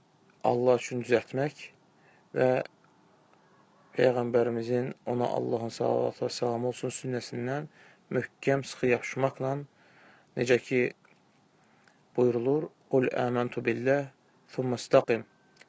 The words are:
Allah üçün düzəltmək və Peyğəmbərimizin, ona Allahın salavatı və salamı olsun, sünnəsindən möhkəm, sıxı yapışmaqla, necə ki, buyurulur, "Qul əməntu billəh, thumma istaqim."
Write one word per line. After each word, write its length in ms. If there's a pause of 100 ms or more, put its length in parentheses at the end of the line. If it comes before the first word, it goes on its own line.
(440)
Allah 380
üçün 200
düzəltmək 680 (680)
və 160 (1400)
Peyğəmbərimizin, 1000 (120)
ona 180
Allahın 480
salavatı 540
və 20
salamı 400
olsun, 240
sünnəsindən 760 (420)
möhkəm, 540
sıxı 260
yapışmaqla, 640 (840)
necə 240
ki, 200 (1400)
buyurulur, 500 (220)
"Qul 200
əməntu 560
billəh, 380 (520)
thumma 220
istaqim." 480 (440)